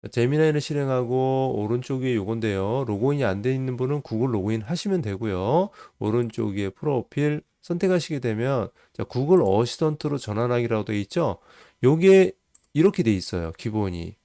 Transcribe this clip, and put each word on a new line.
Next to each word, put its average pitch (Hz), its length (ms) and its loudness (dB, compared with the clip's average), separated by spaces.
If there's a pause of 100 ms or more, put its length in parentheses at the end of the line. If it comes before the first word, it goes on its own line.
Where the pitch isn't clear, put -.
(120)
제미나이를 151 500 2
실행하고 131 960 0
오른쪽 123 420 -2
위에 127 140 0
요건데요. 110 720 -2
로그인이 127 360 0
안 101 200 -2
돼 131 100 0
있는 131 240 -4
분은 135 240 -2
구글 117 320 -2
로그인 107 300 -2
하시면 175 400 -2
되고요. 107 680 0 (300)
오른쪽 110 560 -2
위에 101 140 -4
프로필 147 760 -4 (180)
선택하시게 175 580 -2
되면 120 500 -2 (240)
자, 113 100 -6
구글 147 400 2
어시스턴트로 135 760 0
전환하기라고 113 680 -2
돼 104 160 -2
있죠. 110 360 -2 (460)
요게 185 480 6 (420)
이렇게 165 300 4
돼 113 100 4
있어요. 87 460 -4
기본이. 92 640 -4